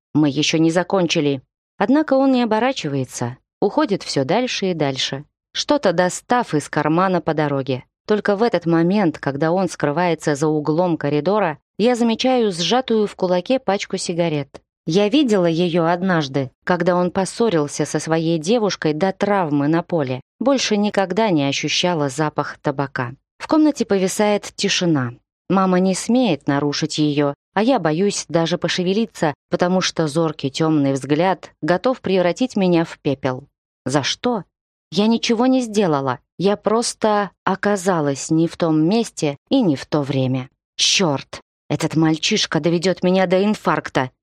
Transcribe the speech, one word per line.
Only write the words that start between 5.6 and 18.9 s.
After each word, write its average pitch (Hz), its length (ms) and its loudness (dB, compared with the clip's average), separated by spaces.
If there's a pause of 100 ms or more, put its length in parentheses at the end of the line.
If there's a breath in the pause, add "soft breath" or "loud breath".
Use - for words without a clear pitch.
достав 180 640 0
из 147 140 -2
кармана 165 520 0
по 156 140 -2
дороге. 139 480 -2 (240)
Только 208 300 0
в 196 40 -2
этот 220 240 0
момент, 170 540 2
когда 143 320 -2
он 185 160 0
скрывается 160 680 -2
за 147 120 0
углом 156 480 0
коридора, 151 640 0 (180)
я 240 180 2
замечаю 226 580 2
сжатую 214 520 0
в 196 100 -8
кулаке 180 440 0
пачку 196 380 -4
сигарет. 165 640 -4 (240)
Я 202 240 2
видела 214 360 4
ее 165 400 2
однажды, 160 640 0 (120)
когда 175 320 2
он 180 160 0
поссорился 180 760 -2
со 156 140 -4
своей 160 400 0
девушкой 180 540 0